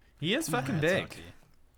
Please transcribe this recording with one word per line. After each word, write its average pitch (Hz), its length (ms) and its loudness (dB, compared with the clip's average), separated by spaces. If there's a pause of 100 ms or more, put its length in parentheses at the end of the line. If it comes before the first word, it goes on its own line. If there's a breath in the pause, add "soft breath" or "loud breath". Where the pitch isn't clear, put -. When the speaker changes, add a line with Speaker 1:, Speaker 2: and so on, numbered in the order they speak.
(200)
Speaker 1:
He 175 140 2
is 311 140 0
fucking 202 320 0
Speaker 2:
Rat's - 60 -
Speaker 1:
big. 170 180 4
Speaker 2:
off - 60 -12
to - 80 -14
you. - 40 -16 (560)